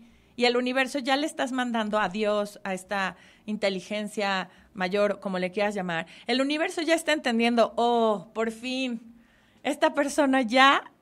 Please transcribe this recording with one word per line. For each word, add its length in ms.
Y 100
el 120
universo 420
ya 160
le 120
estás 240
mandando 480
a 100
Dios, 540
a 100
esta 420
inteligencia 1040
mayor, 460
como 180
le 140
quieras 240
llamar. 320
El 160
universo 400
ya 140
está 180
entendiendo, 640
"Oh, 580
por 180
fin, 640
esta 320
persona 480
ya 500